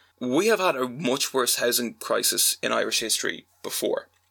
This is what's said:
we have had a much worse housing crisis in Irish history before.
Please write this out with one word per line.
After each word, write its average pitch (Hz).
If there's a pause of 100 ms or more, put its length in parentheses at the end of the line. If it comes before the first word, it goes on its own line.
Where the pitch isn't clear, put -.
(180)
we 135
have 208
had 175
a 127
much 127
worse 123
housing 120
crisis -
in 120
Irish 113
history 107 (160)
before. - (220)